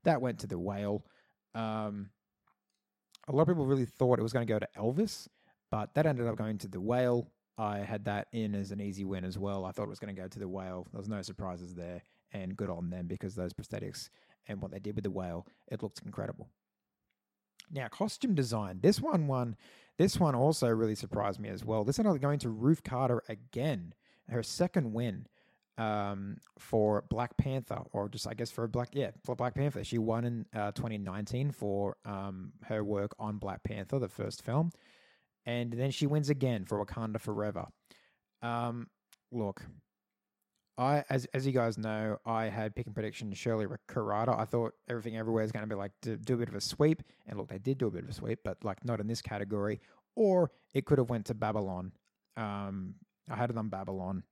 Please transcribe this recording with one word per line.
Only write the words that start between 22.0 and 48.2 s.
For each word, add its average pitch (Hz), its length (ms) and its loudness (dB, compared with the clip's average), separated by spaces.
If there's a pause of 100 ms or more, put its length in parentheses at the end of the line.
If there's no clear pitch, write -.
up 131 80 2
going 143 180 2
to 123 100 0
Ruth 120 340 4
Carter 123 440 2
again, 117 680 -4 (340)
her 117 140 0
second 151 500 0
win, 117 340 -2 (500)
um, 101 600 -2 (200)
for 107 520 4
Black 120 280 0
Panther, 135 440 -2 (100)
or 101 160 0
just, - 180 -8
I 110 100 -6
guess, 117 140 -4
for 117 180 -4
Black, 120 260 -2
yeah, 135 180 0 (120)
for 127 120 -2
Black 127 180 0
Panther. 139 300 0
She 117 140 -2
won 113 260 2
in, 120 300 -2
uh, 104 180 0
twenty 110 260 -4
nineteen 104 540 -2
for, 101 540 -2
um, 98 480 -6 (100)
her 107 200 -2
work 101 360 0
on 107 180 -4
Black 98 260 -6
Panther, 110 360 -2
the 113 80 0
first - 360 -6
film. 156 280 2 (760)
And 120 260 -2
then 127 200 0
she 143 160 2
wins 147 220 4
again 127 360 2
for 104 180 0
Wakanda 110 360 -4
Forever. 104 480 -2 (760)
Um, 120 480 -2 (420)
look, 107 320 -4 (1120)
I, 143 320 2
as, 131 240 2
as 135 140 0
you 131 60 2
guys 117 240 4
know, 107 480 -2
I 113 200 0
had 107 300 -4
pick 117 100 -4
and 107 80 -10
prediction 107 400 -4
Shirley 110 320 0
Ri-, - 120 -6 (100)
Kurata. 113 500 2
I 110 60 0
thought 113 300 0 (160)
Everything 113 260 -4
Everywhere 113 280 2
is 107 100 -2
gonna 107 120 -4
be 107 100 -4
like, 98 260 -6
do, 113 160 -4
do 123 160 0
a 120 40 2
bit 117 120 0
of 107 60 -8
a 98 60 -4
sweep. 156 400 4 (260)
And 104 100 -8
look, - 100 -6
they 95 120 -8
did 131 180 0
do 123 100 2
a 95 40 2
bit 87 120 -6
of - 60 -10
a - 40 -8
sweep, 107 300 -4